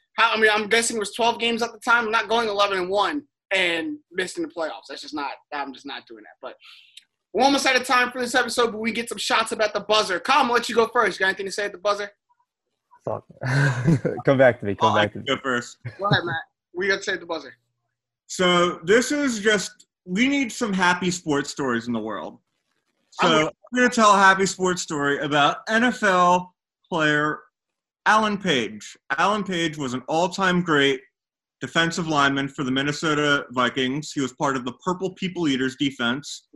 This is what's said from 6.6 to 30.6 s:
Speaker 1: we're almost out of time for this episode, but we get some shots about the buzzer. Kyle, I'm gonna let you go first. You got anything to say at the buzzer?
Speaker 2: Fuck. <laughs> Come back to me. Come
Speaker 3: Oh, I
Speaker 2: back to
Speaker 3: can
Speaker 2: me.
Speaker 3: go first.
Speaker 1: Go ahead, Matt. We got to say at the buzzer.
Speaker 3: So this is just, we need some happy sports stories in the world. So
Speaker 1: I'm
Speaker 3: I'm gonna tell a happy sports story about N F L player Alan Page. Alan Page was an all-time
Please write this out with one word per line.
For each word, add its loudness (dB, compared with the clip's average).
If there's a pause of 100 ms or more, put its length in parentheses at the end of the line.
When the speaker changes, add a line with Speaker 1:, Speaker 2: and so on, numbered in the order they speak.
Speaker 1:
we're 0
almost 2
out 4
of 2
time 2
for -8
this -2
episode, 0
but -10
we -4
get -6
some -10
shots -2
about -2
the -2
buzzer. 0
Kyle, 2
I'm 4
gonna 0
let 0
you -2
go 4
first. 0
You 0
got 2
anything -6
to -8
say -4
at -6
the -18
buzzer? -2 (960)
Speaker 2:
Fuck. -6 (180)
<laughs> 0
Come 4
back 6
to -6
me. -2
Come 2
Speaker 3:
Oh, 2
I 4
Speaker 2:
back -4
to -8
Speaker 3:
can -12
Speaker 2:
me. -10
Speaker 3:
go 0
first. -4 (200)
Speaker 1:
Go -8
ahead, 0
Matt. -6 (380)
We -4
got 0
to -12
say -6
at -10
the -18
buzzer. -12 (720)
Speaker 3:
So 0
this 4
is -2
just, -2 (180)
we 0
need -2
some -4
happy 2
sports -2
stories -4
in -4
the -4
world. -10 (760)
So -2
Speaker 1:
I'm 4
Speaker 3:
I'm -8 (220)
gonna 4
tell 6
a 4
happy 6
sports -2
story -2
about 2 (100)
N 2
F 0
L 4 (340)
player 0 (640)
Alan 2
Page. -2 (220)
Alan 2
Page -4
was -6
an -6
all-time 0